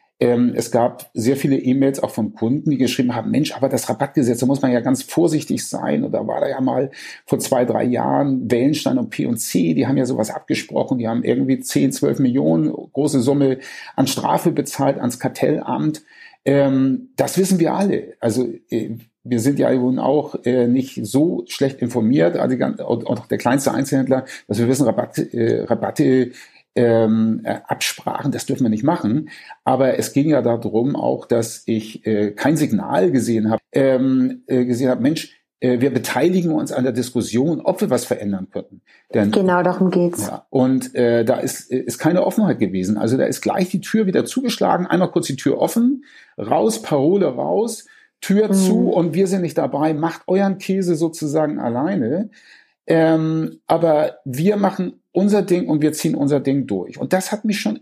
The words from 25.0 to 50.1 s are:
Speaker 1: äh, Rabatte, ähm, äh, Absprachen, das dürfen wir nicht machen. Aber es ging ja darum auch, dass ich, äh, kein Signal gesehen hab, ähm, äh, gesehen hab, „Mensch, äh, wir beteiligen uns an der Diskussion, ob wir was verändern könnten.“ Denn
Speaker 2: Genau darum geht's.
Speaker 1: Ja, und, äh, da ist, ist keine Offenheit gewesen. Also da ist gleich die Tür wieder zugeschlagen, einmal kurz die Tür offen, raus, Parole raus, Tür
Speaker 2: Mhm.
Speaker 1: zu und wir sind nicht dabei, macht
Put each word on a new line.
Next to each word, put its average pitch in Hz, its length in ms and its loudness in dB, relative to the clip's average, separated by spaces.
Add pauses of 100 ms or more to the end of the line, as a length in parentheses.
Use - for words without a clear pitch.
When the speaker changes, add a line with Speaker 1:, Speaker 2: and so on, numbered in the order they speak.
Speaker 1:
äh, 117 460 0
Rabatte, 127 680 2 (440)
ähm, 113 680 2
äh, 107 120 -2 (100)
Absprachen, - 640 -4
das - 140 -6
dürfen 135 160 -2
wir 117 80 2
nicht 107 140 -2
machen. 151 440 0 (360)
Aber 131 340 2
es - 160 -6
ging 147 160 2
ja 139 100 4
darum 117 560 0
auch, - 300 -4
dass 117 400 -2
ich, 110 400 -4
äh, 104 240 0
kein 139 260 0
Signal 143 540 2
gesehen 110 400 0
hab, 110 100 0 (120)
ähm, 131 760 2
äh, 127 180 2
gesehen 123 240 0
hab, 127 120 0
„Mensch, 151 340 -2 (260)
äh, 123 200 2
wir 135 120 2
beteiligen 165 600 0
uns 151 200 -2
an 135 120 -2
der 131 80 0
Diskussion, 123 680 -2
ob - 220 -2
wir 190 80 -2
was 123 160 0
verändern 98 440 -4
könnten.“ - 300 -12 (320)
Denn 104 180 2
Speaker 2:
Genau 180 320 2
darum 180 280 2
geht's. 175 380 0
Speaker 1:
Ja, - 200 -12
und, 131 460 0
äh, 120 300 2
da 123 120 2
ist, - 340 -6
ist 123 280 -4
keine 170 260 2
Offenheit 185 360 0
gewesen. 95 360 0
Also 113 220 0
da 135 60 2
ist - 180 -4
gleich 185 260 0
die 185 140 -4
Tür 220 240 0
wieder 180 180 2
zugeschlagen, 196 600 0
einmal 180 240 0
kurz - 160 -2
die 139 100 -4
Tür - 220 0
offen, 254 460 0 (340)
raus, 170 420 0
Parole 160 460 2
raus, 151 600 -2 (340)
Tür 208 280 2
Speaker 2:
Mhm. - 40 0
Speaker 1:
zu 196 380 4
und 170 240 2
wir 190 140 2
sind 185 140 0
nicht 165 160 -2
dabei, 156 360 0
macht 160 320 -4